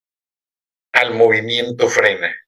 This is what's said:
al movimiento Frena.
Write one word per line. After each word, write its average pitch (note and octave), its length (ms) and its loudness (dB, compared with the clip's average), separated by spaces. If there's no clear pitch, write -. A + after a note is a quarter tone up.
al A#2+ 240 0
movimiento A#2 760 0
Frena. G2 460 0